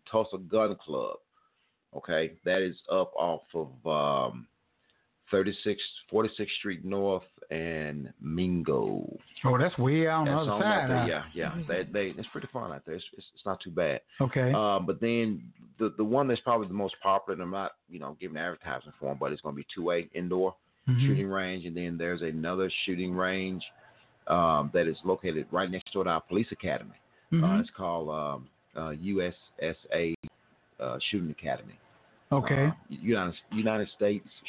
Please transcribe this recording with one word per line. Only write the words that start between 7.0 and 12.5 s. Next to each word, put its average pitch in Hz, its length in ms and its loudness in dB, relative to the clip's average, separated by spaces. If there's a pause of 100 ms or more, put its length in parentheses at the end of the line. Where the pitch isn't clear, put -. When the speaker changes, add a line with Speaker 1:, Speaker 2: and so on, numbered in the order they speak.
Speaker 1:
and 76 720 -4
Mingo. 73 1000 0 (280)
Speaker 2:
Oh, 127 120 6
that's 170 200 2
way 147 280 4
out 160 140 2
on 156 60 2
the 147 60 2
Speaker 1:
That's 156 100 2
Speaker 2:
other 147 100 0
Speaker 1:
on 104 100 2
out 208 200 4
Speaker 2:
side, 131 80 0
Speaker 1:
there, 127 80 2
Speaker 2:
huh? 117 80 2
Speaker 1:
yeah, 78 160 0 (100)
yeah. 80 200 -4
Speaker 3:
Mm-hmm. 160 200 -4 (200)
Speaker 1:
They, 98 200 0
they, 71 60 -10
it's 110 140 -8
pretty - 200 -8